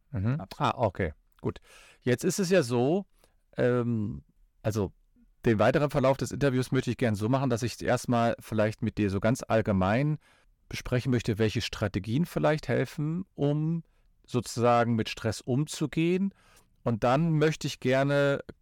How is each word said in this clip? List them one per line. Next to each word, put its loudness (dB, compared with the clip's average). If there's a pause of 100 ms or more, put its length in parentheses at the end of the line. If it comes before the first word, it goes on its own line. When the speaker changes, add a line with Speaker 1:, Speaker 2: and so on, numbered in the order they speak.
(100)
Speaker 1:
Mhm. -2
Speaker 2:
Absolut. -2
Speaker 1:
Ah, -12
okay, -2 (280)
gut. -6 (400)
Jetzt 0
ist 0
es 0
ja 4
so, 0 (500)
ähm, 0 (380)
also -2 (540)
den 4
weiteren 4
Verlauf 2
des -6
Interviews 0
möchte 0
ich -2
gern 0
so -2
machen, 0
dass -2
ich -6
erstmal 0
vielleicht -2
mit -2
dir 4
so 0
ganz 0
allgemein 2 (500)
besprechen -2
möchte, 0
welche 2
Strategien -2
vielleicht -2
helfen, -2 (100)
um -2 (420)
sozusagen 2
mit -2
Stress -6
umzugehen. -2 (480)
Und -2
dann 2
möchte 0
ich -8
gerne 2 (220)